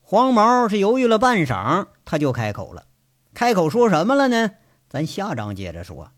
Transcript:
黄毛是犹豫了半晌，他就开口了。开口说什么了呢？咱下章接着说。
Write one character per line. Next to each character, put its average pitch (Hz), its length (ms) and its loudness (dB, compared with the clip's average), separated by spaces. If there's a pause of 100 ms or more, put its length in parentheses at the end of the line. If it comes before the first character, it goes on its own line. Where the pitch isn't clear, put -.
黄 247 320 2
毛 240 360 4
是 208 100 -2
犹 208 200 2
豫 254 80 2
了 220 120 4
半 233 260 2
晌， 123 420 -2 (180)
他 - 120 -6
就 147 160 0
开 113 200 -4
口 82 200 -12
了。 87 140 -20 (480)
开 240 180 0
口 175 160 2
说 233 220 2
什 165 160 2
么 262 80 2
了 277 140 2
呢？ 226 240 0 (360)
咱 139 160 -6
下 190 300 -8
章 104 200 -8
接 92 180 -10
着 85 120 -12
说。 76 340 -18